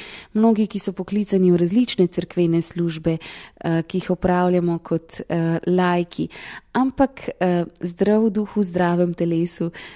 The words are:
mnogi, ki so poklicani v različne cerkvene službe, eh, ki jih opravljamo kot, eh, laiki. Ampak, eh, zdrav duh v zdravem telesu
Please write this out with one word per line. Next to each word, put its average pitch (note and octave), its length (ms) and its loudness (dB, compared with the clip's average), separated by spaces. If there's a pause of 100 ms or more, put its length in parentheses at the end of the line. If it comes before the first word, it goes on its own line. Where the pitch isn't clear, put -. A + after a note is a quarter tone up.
(360)
mnogi, A3 320 4
ki G3+ 100 -8
so F#3+ 140 -6
poklicani G3 560 0
v F3 80 6
različne F#3 500 2
cerkvene E3+ 540 0
službe, E3 560 -2
eh, - 640 -6
ki F3 200 -4
jih - 100 -4
opravljamo F3+ 680 2
kot, - 440 -6
eh, E3 420 -2
laiki. F3 640 0 (460)
Ampak, C4 560 0
eh, F3 340 0 (160)
zdrav G#3 500 2
duh G3+ 220 -4
v G#3 100 2
zdravem F3 520 0
telesu E3+ 580 -2 (240)